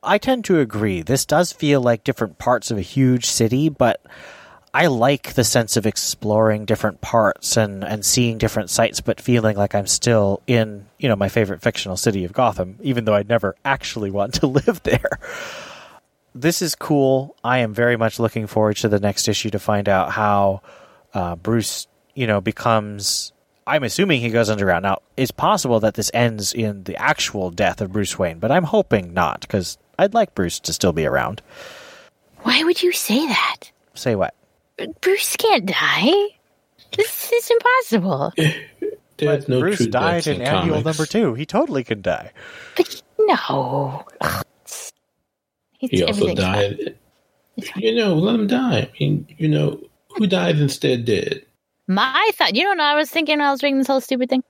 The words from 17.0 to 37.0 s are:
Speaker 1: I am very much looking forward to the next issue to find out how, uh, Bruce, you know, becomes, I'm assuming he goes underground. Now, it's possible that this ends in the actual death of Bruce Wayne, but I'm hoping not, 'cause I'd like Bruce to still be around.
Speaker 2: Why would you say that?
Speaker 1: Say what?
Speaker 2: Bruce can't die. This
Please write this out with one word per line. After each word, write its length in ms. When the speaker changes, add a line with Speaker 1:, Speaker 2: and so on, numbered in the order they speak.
Speaker 1:
I 140
am 140
very 240
much 220
looking 300
forward 300
to 100
the 100
next 300
issue 220
to 100
find 280
out 220
how, 520
uh, 220
Bruce, 500
you 100
know, 140
becomes, 920
I'm 160
assuming 360
he 100
goes 200
underground. 320
Now, 160
it's 140
possible 500
that 140
this 180
ends 400
in 300
the 140
actual 560
death 280
of 120
Bruce 260
Wayne, 220
but 100
I'm 140
hoping 500
not, 340
'cause 300
I'd 180
like 200
Bruce 240
to 140
still 200
be 140
around. 340
Speaker 2:
Why 240
would 180
you 80
say 380
that? 420
Speaker 1:
Say 220
what? 180
Speaker 2:
Bruce 340
can't 300
die. 460
This 360